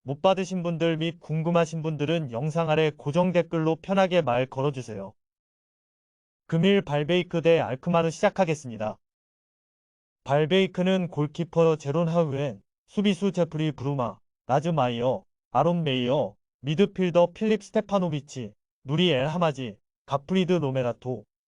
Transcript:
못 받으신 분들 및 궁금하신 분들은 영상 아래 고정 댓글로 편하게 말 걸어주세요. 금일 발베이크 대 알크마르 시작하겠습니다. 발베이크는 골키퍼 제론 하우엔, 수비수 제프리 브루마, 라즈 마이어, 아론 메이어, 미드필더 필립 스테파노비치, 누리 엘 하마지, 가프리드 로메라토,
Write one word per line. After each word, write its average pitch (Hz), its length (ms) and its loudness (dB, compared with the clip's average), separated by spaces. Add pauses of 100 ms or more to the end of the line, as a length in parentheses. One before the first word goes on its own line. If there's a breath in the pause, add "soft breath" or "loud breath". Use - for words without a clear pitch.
못 143 180 -8
받으신 185 420 0
분들 165 340 0
및 165 220 -4
궁금하신 160 640 -2
분들은 151 500 -2
영상 156 380 -2
아래 156 260 2
고정 175 360 0
댓글로 165 440 0
편하게 185 460 2
말 127 240 2
걸어주세요. 127 680 -6 (1300)
금일 190 340 4
발베이크 165 600 -2
대 165 180 4
알크마르 165 520 0
시작하겠습니다. 147 880 -2 (1300)
발베이크는 180 880 0
골키퍼 160 640 0
제론 156 320 -2
하우엔, 143 540 -2 (260)
수비수 202 460 0
제프리 156 380 0
브루마, 123 460 -4 (300)
라즈 147 220 0
마이어, 123 560 0 (260)
아론 165 320 2
메이어, 127 520 -2 (260)
미드필더 175 720 2
필립 214 300 -2
스테파노비치, 165 920 -4 (300)
누리 156 280 2
엘 131 160 2
하마지, 151 500 -2 (300)
가프리드 175 460 0
로메라토, 131 720 -2 (220)